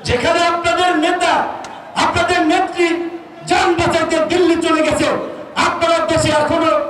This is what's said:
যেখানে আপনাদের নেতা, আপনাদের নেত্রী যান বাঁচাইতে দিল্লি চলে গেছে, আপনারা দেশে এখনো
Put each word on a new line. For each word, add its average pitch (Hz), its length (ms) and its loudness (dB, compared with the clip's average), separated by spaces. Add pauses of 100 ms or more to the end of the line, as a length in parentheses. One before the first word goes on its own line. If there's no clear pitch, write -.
যেখানে 320 320 0 (120)
আপনাদের 349 380 0 (160)
নেতা, 349 280 2 (720)
আপনাদের 339 360 0 (120)
নেত্রী 359 360 0 (640)
যান 370 180 2 (120)
বাঁচাইতে 330 380 0 (140)
দিল্লি 339 240 4 (100)
চলে 320 220 2
গেছে, 302 200 0 (600)
আপনারা 330 300 0 (140)
দেশে 311 180 2 (120)
এখনো 320 300 2 (180)